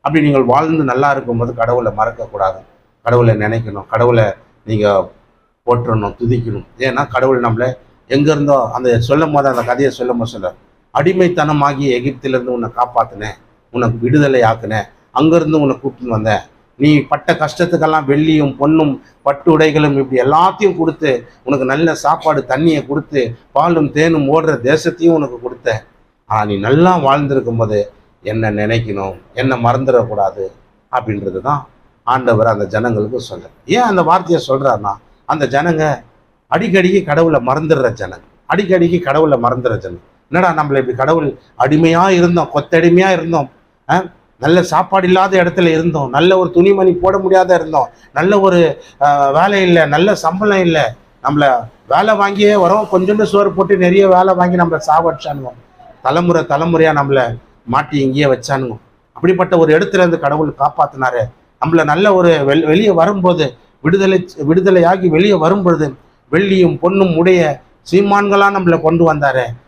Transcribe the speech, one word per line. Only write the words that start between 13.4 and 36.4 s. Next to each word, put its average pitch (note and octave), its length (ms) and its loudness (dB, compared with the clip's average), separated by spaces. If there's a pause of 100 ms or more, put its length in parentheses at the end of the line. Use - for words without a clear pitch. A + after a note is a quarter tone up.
உனக்கு A#2+ 260 -2
விடுதலை C3 420 2
ஆக்குனேன், A2 440 -2 (240)
அங்கிருந்து D#3 500 2
உன்னை C3+ 160 0
கூட்டின்னு B2 400 -8
வந்தேன். G#2+ 280 -2 (340)
நீ D3+ 120 2 (120)
பட்ட D3+ 300 -4
கஷ்டத்துக்கெல்லாம் D#3 760 -2
வெள்ளியும் D3+ 480 0
பொன்னும் D3+ 380 2 (280)
பட்டு C#3 280 0
உடைகளும் D3+ 480 2
இப்படி C3 220 -2
எல்லாத்தையும் F3+ 580 0
கொடுத்து D#3 320 -2 (340)
உனக்கு C3 200 -2
நல்ல D3 300 0
சாப்பாடு D#3 480 -2
தண்ணியை D3+ 440 0
கொடுத்து C#3+ 340 -4 (320)
பாலும் D#3 400 0
தேனும் D3+ 360 0
ஓடுற D#3 340 2
தேசத்தையும் D#3+ 560 0
உனக்கு B2 220 -6
கொடுத்தேன். A#2+ 420 -6 (480)
ஆனா G#2+ 140 0
நீ G2+ 140 -2
நல்லா D3 380 2
வாழ்ந்திருக்கும் C3+ 680 0
போது G#2+ 160 -2 (440)
என்னை A2 280 -4
நினைக்கணும், G#2 680 -4 (180)
என்னை C3 280 -2
மறந்துடக்கூடாது" A2+ 840 0 (480)
அப்படின்றது G2+ 480 -6
தான் C#3 200 -4 (460)
ஆண்டவர் A#2+ 400 0
அந்த G#2 200 -2
ஜனங்களுக்கு A2 540 -4
சொல்றார். - 340 -16 (120)
ஏன் A#3 240 0
அந்த F#3 120 0
வார்த்தையை E3+ 400 0
சொல்றாருன்னா, B2 500 -2 (360)
அந்த D3 180 -2
ஜனங்க D#3 380 0 (640)